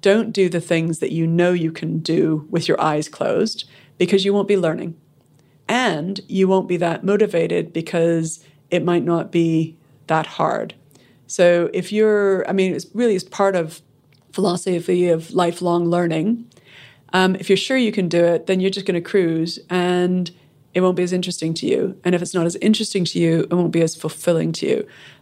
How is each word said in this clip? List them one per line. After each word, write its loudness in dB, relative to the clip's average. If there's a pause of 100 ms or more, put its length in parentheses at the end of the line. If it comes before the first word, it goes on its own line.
Don't 2
do 2
the -2
things -2
that -4
you -2
know 2
you 0
can -6
do 0
with -2
your 0
eyes 0
closed, -2 (340)
because 2
you 2
won't 0
be 2
learning. -4 (720)
And -2
you 2
won't 2
be -2
that -2
motivated 0
because -2 (260)
it 0
might 0
not -2
be 0 (320)
that 0
hard. -4 (520)
So 4
if -4
you're, 2
I -2
mean, 2
it's -6
really 2
is -2
part 0
of -4 (520)
philosophy 0
of 0
lifelong 0
learning. 0 (640)
Um, 2
if -10
you're 6
sure -2
you 2
can -2
do 4
it, 2
then 0
you're 2
just -8
gonna 0
cruise 0 (120)
and 0 (440)
it 2
won't 2
be 0
as -4
interesting -4
to -6
you. 0
And 2
if 2
it's -8
not 0
as -2
interesting 0
to -4
you, 2
it -4
won't 0
be 2
as 0
fulfilling -2
to -4
you. 0 (360)